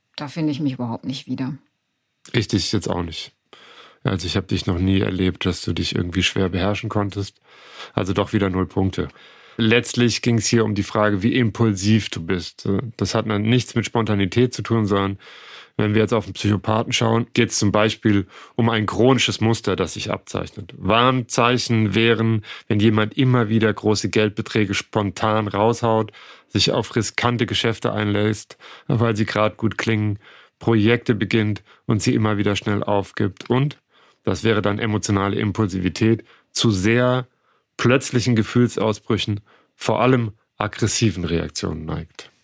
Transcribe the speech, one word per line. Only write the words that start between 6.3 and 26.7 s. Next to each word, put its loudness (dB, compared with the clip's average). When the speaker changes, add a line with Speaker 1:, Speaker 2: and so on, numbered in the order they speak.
Speaker 2:
beherrschen -2
konntest. -4
Also -2
doch 0
wieder 2
null 0
Punkte. -2
Letztlich 2
ging's 0
hier 2
um -2
die -2
Frage, 0
wie 0
impulsiv 2
du -8
bist. -6
Das -2
hat -2
dann 0
nichts 0
mit 0
Spontanität 0
zu -8
tun, 0
sondern 0
wenn 0
wir 4
jetzt 0
auf 0
den -12
Psychopathen 0
schauen, 0
geht's 2
zum 2
Beispiel 2
um 2
ein 0
chronisches 2
Muster, 0
das -4
sich -8
abzeichnet. -8
Warnzeichen 2
wären, 2
wenn 2
jemand 2
immer 2
wieder 2
große 0
Geldbeträge 0
spontan -2
raushaut, 0
sich 0